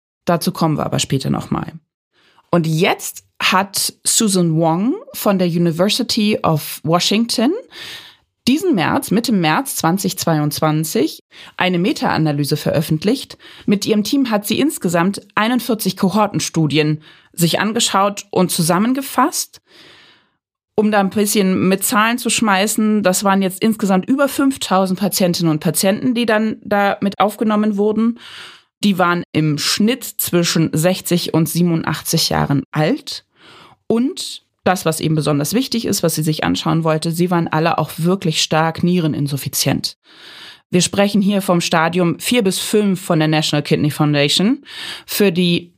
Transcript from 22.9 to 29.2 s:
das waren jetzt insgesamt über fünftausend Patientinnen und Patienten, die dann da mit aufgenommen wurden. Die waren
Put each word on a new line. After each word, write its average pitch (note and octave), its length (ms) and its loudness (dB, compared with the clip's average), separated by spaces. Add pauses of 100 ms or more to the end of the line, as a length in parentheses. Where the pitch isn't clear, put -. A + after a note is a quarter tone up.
das F#3 220 0
waren G3 180 2
jetzt F#3 220 -2
insgesamt G3 440 2
über C4+ 200 2
fünftausend F#3+ 720 0
Patientinnen F3 520 0
und D3+ 80 0
Patienten, F#3+ 540 0
die A#3 140 0
dann A3 340 0
da G3+ 400 0
mit G3 180 -2
aufgenommen G#3+ 580 0
wurden. A3 420 0 (640)
Die F#3+ 160 4
waren F3 320 2